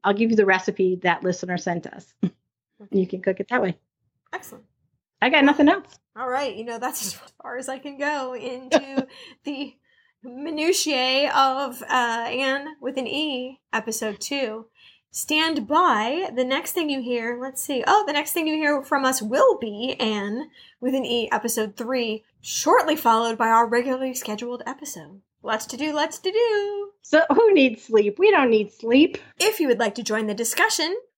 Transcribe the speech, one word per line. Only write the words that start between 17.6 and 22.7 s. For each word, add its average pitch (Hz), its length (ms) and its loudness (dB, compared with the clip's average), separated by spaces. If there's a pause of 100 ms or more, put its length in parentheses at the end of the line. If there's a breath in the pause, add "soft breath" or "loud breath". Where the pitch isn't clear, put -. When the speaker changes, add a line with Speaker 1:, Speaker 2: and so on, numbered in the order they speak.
Speaker 2:
see. 269 240 -4
Oh, 415 180 4
the - 80 -4
next 302 200 -2
thing 320 160 -2
you 311 80 0
hear 294 260 0
from 277 220 -2
us 262 180 0
will 302 340 4
be 220 440 -6
Anne 214 500 -4 (300 soft breath)
with 254 140 -2
an 262 120 -2
E, 233 240 -2
episode 214 460 -4
three, 233 480 -4 (160)
shortly - 560 2